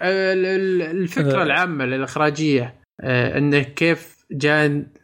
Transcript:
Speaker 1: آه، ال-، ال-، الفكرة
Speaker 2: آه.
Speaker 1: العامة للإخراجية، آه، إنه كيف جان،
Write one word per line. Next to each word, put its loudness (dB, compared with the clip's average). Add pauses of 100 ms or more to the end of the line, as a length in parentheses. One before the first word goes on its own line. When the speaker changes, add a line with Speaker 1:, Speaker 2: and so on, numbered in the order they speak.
Speaker 1:
آه، 0
ال-، 0
ال-، 0
الفكرة -2
Speaker 2:
آه. 2
Speaker 1:
العامة 0
للإخراجية، 0 (260)
آه، 0
إنه 4
كيف -2 (140)
جان، 2 (180)